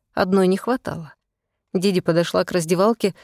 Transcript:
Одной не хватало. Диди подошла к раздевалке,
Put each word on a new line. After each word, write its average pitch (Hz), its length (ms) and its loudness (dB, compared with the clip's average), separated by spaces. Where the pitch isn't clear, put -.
Одной 190 340 2
не 185 100 2
хватало. 170 560 -8
Диди 185 280 0
подошла 175 420 0
к - 80 -10
раздевалке, 185 640 0